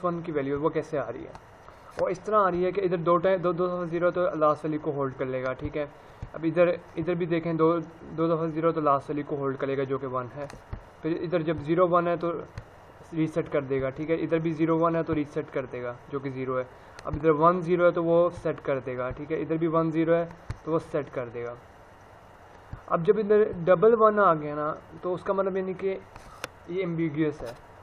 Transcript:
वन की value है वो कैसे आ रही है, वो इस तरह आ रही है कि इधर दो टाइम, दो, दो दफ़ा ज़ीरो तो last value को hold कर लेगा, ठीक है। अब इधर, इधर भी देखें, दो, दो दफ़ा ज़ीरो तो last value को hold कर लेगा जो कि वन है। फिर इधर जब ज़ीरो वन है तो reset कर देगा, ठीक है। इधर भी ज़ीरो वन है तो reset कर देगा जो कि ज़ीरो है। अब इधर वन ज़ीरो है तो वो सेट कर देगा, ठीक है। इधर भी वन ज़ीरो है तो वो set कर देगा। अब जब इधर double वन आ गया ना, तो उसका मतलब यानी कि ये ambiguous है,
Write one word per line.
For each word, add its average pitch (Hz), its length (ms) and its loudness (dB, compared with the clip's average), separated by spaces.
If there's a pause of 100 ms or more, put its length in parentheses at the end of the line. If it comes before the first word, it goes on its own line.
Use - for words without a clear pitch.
वन 170 180 -2
की 170 100 -8
value 139 240 -2
है 143 40 -2
वो 156 100 0
कैसे 156 280 -2
आ 117 120 -4
रही - 140 -10
है, - 100 -14 (640)
वो 190 100 0
इस - 160 -6
तरह 214 120 2
आ 196 120 6
रही 175 140 0
है 185 80 2
कि 196 100 -2
इधर 185 160 2
दो 170 200 4
टाइम, 190 240 2
दो, 175 120 0
दो 180 140 0
दफ़ा 180 180 -4
ज़ीरो 170 260 0
तो 180 240 0
last 151 300 2
value 151 140 -2
को 156 120 -4
hold 139 220 -2
कर 135 120 -4
लेगा, 131 280 -2
ठीक 147 240 -6
है। 143 140 -4 (440)
अब 156 100 -4
इधर, 170 340 4 (180)
इधर 170 180 -2
भी 175 100 -2
देखें, 165 320 0
दो, 165 220 4 (340)
दो 160 140 0
दफ़ा 165 200 0
ज़ीरो 160 240 0
तो 160 100 -2
last 143 280 2
value 147 160 -4
को 156 100 -6
hold 135 220 -2
कर 139 100 -4
लेगा 135 160 -2
जो 135 140 -2
कि 135 100 -8
वन 127 180 -4
है। 143 220 -12 (540)
फिर 160 120 -2
इधर 170 280 -2
जब 151 220 -2
ज़ीरो 170 240 4
वन 170 200 4
है 175 100 0
तो 170 120 -2 (840)
reset 156 360 0
कर 151 120 0
देगा, 135 280 -2
ठीक 151 200 -6
है। 165 80 2
इधर 160 220 0
भी 160 140 0
ज़ीरो 160 240 2
वन 165 180 2
है 165 80 0
तो 160 100 -4
reset 151 360 -4
कर 135 160 -4
देगा 123 300 -8 (160)
जो 139 80 -4
कि 135 100 -6
ज़ीरो 131 280 -4
है। 123 100 -4 (380)
अब 156 100 -4
इधर 156 160 4
वन 170 300 4
ज़ीरो 175 240 2
है 175 60 6
तो 170 120 0
वो 170 260 4
सेट 160 300 -6
कर 139 200 -2
देगा, 127 320 -6
ठीक 147 200 -10
है। 160 100 -2
इधर 160 160 -2
भी 165 100 0
वन 160 240 2
ज़ीरो 160 220 2
है 170 160 0 (360)
तो 156 60 -4
वो 160 80 2
set 143 300 -4
कर 127 160 -8
देगा। 120 320 -10 (1300)
अब 170 140 0
जब 202 160 4
इधर 214 340 4
double 180 420 6
वन 214 240 6
आ 185 140 6
गया 147 220 -4
ना, 151 220 -4 (260)
तो 180 100 -2
उसका 190 200 -4
मतलब 190 240 0
यानी 190 160 -4
कि 196 140 -6 (840)
ये 185 140 -2
ambiguous 160 580 -2
है, 117 160 -12 (260)